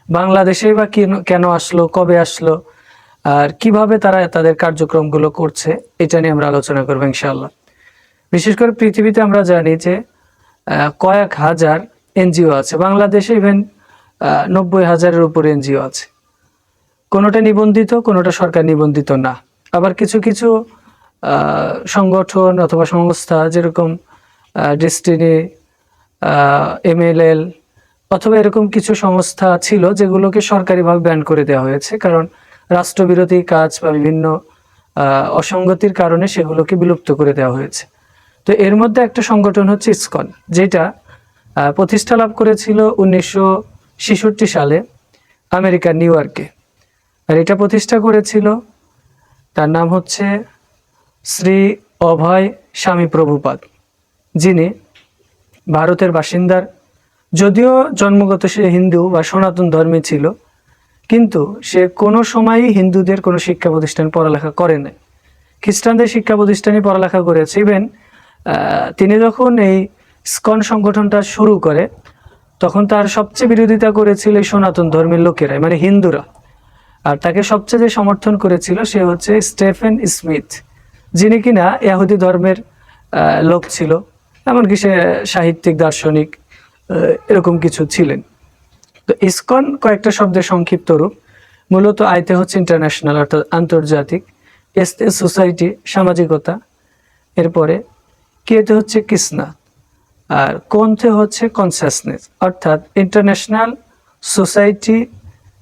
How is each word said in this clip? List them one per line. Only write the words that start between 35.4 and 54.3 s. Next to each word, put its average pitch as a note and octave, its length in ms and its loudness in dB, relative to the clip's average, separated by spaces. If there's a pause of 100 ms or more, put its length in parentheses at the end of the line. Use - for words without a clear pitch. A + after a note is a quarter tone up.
কারণে E3+ 320 0
সেগুলোকে D#3+ 500 -2
বিলুপ্ত F3 360 0
করে C#3+ 200 0
দেওয়া C3 240 -4
হয়েছে। - 300 -10 (580)
তো G3 80 0
এর G3+ 240 2
মধ্যে A3+ 260 2
একটা A#3 200 -2
সংগঠন G3+ 460 2
হচ্ছে G3+ 220 0
ইসকন, - 360 -4 (220)
যেটা, F3+ 440 0 (640)
আহ, C#3+ 160 0
প্রতিষ্ঠা G#3 440 0
লাভ A3 200 0
করেছিল G#3+ 640 0
উনিশশো F#3+ 640 0 (360)
ছেষট্টি G#3+ 480 0
সালে D3+ 360 0 (680)
আমেরিকার F3+ 460 0
নিউ E3+ 180 2
ইয়র্কে। D3+ 320 -4 (800)
আর D#3+ 100 2
এটা E3 180 0
প্রতিষ্ঠা G#3 420 0
করেছিল, G#3+ 580 0 (1000)
তার D3+ 140 -2
নাম E3 200 0
হচ্ছে G3 540 -4 (840)
শ্রী G3 520 0 (240)
অভয় F3 520 2 (220)
স্বামী F3 320 -2
প্রভুপাদ, D3 520 0 (760)